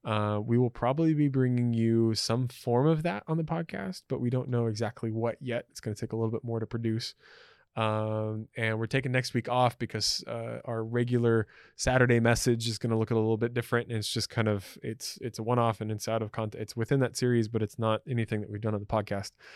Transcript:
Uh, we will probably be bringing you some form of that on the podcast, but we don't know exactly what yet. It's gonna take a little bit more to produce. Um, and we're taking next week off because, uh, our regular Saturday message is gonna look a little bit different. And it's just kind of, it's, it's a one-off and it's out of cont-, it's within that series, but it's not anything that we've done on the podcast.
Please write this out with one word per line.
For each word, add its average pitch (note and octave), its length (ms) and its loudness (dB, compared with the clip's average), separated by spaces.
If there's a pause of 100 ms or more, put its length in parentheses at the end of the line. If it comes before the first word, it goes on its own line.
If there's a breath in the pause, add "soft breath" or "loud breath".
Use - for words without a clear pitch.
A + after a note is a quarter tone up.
Uh, G#2 360 0
we A#2 160 0
will B2 140 4
probably D3+ 420 2
be D3 140 2
bringing B2+ 480 2
you A2+ 400 4
some B2 320 0
form B2 400 0
of D#3+ 160 4
that F3 240 -4
on D#3+ 100 -2
the E3 60 0
podcast, E3+ 640 -6
but - 140 -4
we A#2+ 100 0
don't B2+ 180 -2
know A#2+ 200 0
exactly A2 420 -4
what A2 320 -2
yet. A#2+ 300 -6
It's - 80 -18
gonna G#2+ 160 -4
take - 160 -6
a A2+ 40 -4
little A2+ 140 0
bit A2+ 140 -6
more A#2 160 -2
to A2 80 -4
produce. A2+ 480 -2 (580 loud breath)
Um, A2 720 -2 (100)
and A2 220 0
we're A2+ 80 -2
taking C3 260 -2
next B2+ 220 -2
week A#2+ 140 -2
off B2 280 2
because, - 520 -4
uh, A#2 360 -8
our A2+ 200 -4
regular A#2 640 4 (260 loud breath)
Saturday B2+ 460 4
message A#2 480 4
is A2 100 -4
gonna A2+ 180 0
look A2 140 0
a A#2+ 60 2
little A2 200 4
bit A#2 180 -2
different. A#2+ 340 -2
And A#2 100 -4
it's G#2 140 -4
just - 180 -4
kind A2+ 160 0
of, G2+ 380 -2
it's, - 360 -8
it's A#2 200 -8
a - 20 -6
one-off A#2 380 2
and A2 100 -4
it's G#2 160 -6
out A2+ 160 0
of G#2 80 -6
cont-, A2 240 -6
it's - 220 -10
within C3+ 240 2
that B2+ 160 0
series, A#2+ 320 2
but A2+ 120 -2
it's G#2+ 160 -4
not A2 320 0
anything A2+ 320 -2
that G#2 100 -10
we've G#2 100 -8
done G#2+ 140 -2
on G2+ 60 -4
the G#2 60 -12
podcast. G2+ 460 -2 (240 loud breath)